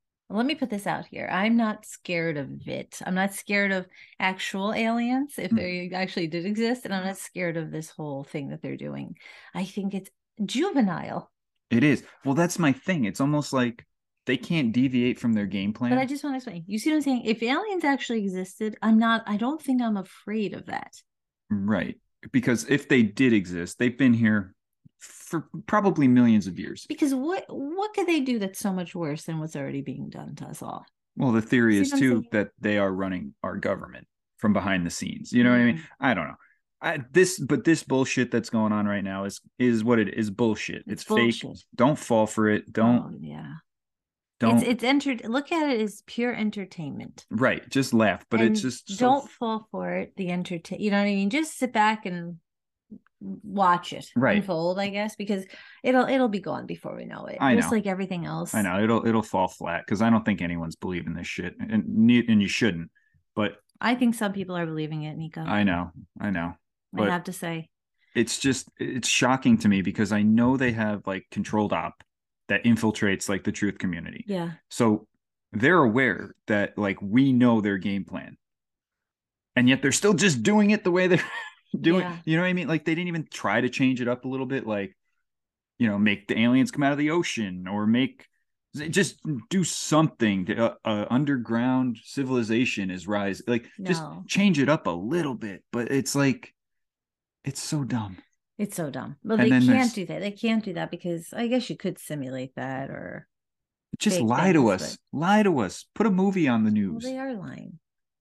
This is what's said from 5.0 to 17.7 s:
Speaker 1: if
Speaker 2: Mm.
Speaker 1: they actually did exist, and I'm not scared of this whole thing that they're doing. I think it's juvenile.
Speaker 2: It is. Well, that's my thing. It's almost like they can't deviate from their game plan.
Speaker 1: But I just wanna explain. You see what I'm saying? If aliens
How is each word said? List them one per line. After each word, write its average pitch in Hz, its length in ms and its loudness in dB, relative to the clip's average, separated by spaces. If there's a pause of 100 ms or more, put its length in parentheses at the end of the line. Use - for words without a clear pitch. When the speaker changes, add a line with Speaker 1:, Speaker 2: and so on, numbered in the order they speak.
Speaker 1:
if 185 140 -4
Speaker 2:
Mm. 226 40 2
Speaker 1:
they 180 400 -4
actually 185 300 -4
did 165 180 -6
exist, 226 400 -2
and 190 100 -6
I'm 185 100 -4
not 190 120 -6
scared 175 400 -6
of 156 140 -6
this 156 180 -8
whole 143 360 -10
thing 143 240 -10
that 151 120 -10
they're 135 160 -10
doing. 139 400 -12 (380)
I 180 100 -6
think 190 300 -6
it's 190 160 -8 (340)
juvenile. 196 880 -2 (380)
Speaker 2:
It 117 120 4
is. 147 220 4 (220)
Well, 139 80 2
that's 170 240 2
my 151 140 4
thing. 143 340 0
It's 95 160 -2
almost 147 320 0
like 120 320 0 (400)
they 127 120 0
can't 143 340 0
deviate 123 460 2
from 117 160 2
their 101 100 2
game 98 300 -2
plan. 247 160 -2
Speaker 1:
But 254 80 4
I 262 80 0
just 285 180 -6
wanna 269 120 -4
explain. 175 300 -10
You 208 120 -6
see 262 100 -2
what 311 80 2
I'm 302 60 2
saying? 262 240 0
If 233 160 0
aliens 339 420 -2